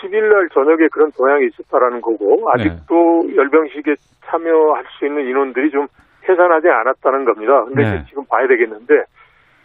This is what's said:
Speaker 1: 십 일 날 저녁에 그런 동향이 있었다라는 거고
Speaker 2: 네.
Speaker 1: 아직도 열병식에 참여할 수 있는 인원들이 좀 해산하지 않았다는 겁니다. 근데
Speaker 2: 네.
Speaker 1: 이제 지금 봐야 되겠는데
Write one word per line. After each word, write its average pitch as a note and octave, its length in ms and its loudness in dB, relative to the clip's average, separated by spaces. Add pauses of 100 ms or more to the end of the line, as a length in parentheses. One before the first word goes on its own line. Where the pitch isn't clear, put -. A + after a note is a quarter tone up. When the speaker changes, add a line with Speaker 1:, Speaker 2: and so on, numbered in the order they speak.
Speaker 1:
십 F#3 120 -12
일 G#3+ 160 0
날 G3 240 2
저녁에 D#3 400 2
그런 D#3 240 0
동향이 C3+ 300 2
있었다라는 A#2+ 560 -2
거고 G#2+ 340 0
Speaker 2:
네. - 160 -2
Speaker 1:
아직도 B2+ 840 0
열병식에 D3 600 0 (320)
참여할 D#3+ 580 0 (140)
수 D3 80 -4
있는 C#3+ 200 -4
인원들이 C3 440 -2
좀 C#3+ 160 -4 (420)
해산하지 F3 400 2
않았다는 C3 560 0
겁니다. A2+ 400 0
근데 C3+ 180 -4
Speaker 2:
네. A2 60 0
Speaker 1:
이제 F2 220 -4
지금 C3+ 180 -12
봐야 A#2+ 180 -2
되겠는데 A#2 580 0 (600)